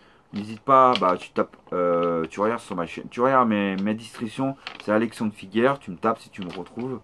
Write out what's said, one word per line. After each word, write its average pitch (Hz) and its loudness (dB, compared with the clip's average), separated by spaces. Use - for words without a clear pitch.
N'hésite 107 -8
pas, 131 6
bah 92 2
tu - -14
tapes, - -4
euh, 85 0
tu 90 -6
regardes 110 0
sur - -10
ma 85 -2
chaîne, - -12
tu 120 -4
regardes 127 4
mes, 101 0
mes 101 0
descriptions, 120 -6
c'est 107 -2
Alexandre 110 0
Figuère, 113 0
tu - -16
me 87 -10
tapes 110 -2
si - -20
tu - -16
me 87 -10
retrouves, 113 -8